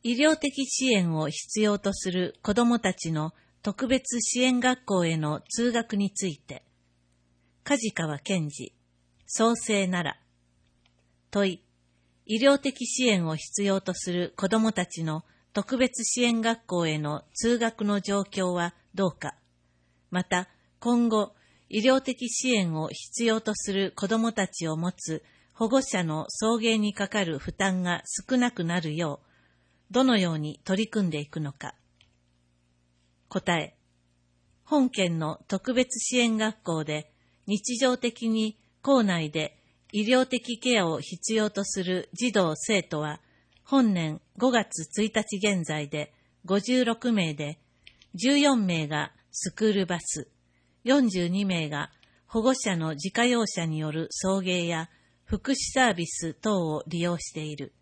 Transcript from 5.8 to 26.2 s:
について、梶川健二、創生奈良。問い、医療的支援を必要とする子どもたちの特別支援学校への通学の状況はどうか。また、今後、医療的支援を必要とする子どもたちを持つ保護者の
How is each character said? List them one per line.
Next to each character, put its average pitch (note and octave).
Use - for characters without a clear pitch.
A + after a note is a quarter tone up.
に G3
つ -
い D3
て、 -
梶 A3+
川 D3+
健 F3
二、 -
創 A3+
生 G3+
奈 F3
良。 -
問 G3+
い、 -
医 G#3+
療 C#4
的 C4+
支 B3+
援 F#3
を D#3
必 -
要 G3
と F#3
す F3+
る F3
子 G3
ど A3
も A3
た F3+
ち E3
の D#3+
特 A3
別 B3
支 -
援 A#3
学 A3+
校 E3+
へ D#3
の D3+
通 A#3
学 A3+
の G3+
状 G3+
況 F#3
は F3
ど F#3+
う D#3
か。 -
ま F3+
た、 F#3
今 A#3+
後、 G#3+
医 G#3+
療 C4
的 B3
支 -
援 F#3
を D#3
必 -
要 A3
と G#3+
す G3+
る F#3+
子 G3
ど A3
も A3+
た G3
ち E3
を D#3
持 F3
つ -
保 A3+
護 C4
者 F#3
の D#3